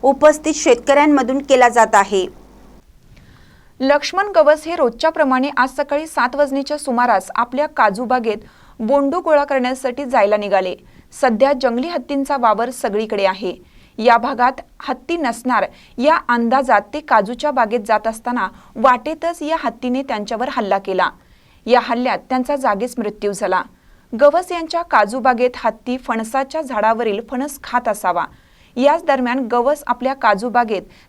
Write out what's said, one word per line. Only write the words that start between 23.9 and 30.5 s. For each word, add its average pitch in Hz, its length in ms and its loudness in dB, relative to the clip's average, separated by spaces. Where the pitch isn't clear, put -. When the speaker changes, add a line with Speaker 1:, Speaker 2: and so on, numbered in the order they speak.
Speaker 2:
गवस 320 300 4
यांच्या 339 300 -4
काजू 214 380 0
बागेत 247 360 2
हत्ती 240 420 -4
फणसाच्या 262 640 -4
झाडावरील 226 580 0
फणस 269 340 -6
खात 240 240 -4
असावा. 180 380 -2
याच 294 280 2
दरम्यान 262 360 0
गवस 240 480 0
आपल्या 240 260 -4
काजू 226 360 0
बागेत 220 320 0